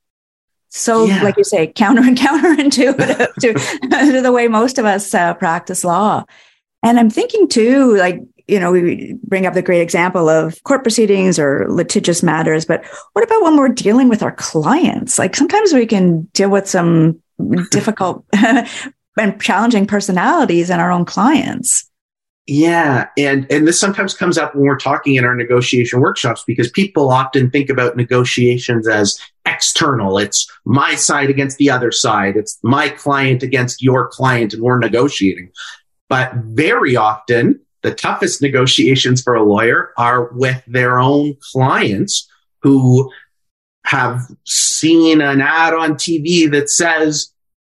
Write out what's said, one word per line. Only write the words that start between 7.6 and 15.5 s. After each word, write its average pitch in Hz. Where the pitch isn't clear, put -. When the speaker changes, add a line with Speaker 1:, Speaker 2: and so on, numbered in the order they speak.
Speaker 1:
like, 180
you 202
know, 175
we 175
bring 190
up 175
the 180
great 180
example 175
of 160
court 262
proceedings 196
or 143
litigious 170
matters, 160
but -
what 427
about 440
when 320
we're 269
dealing 240
with 214
our 123
clients? -
Like, -
sometimes 381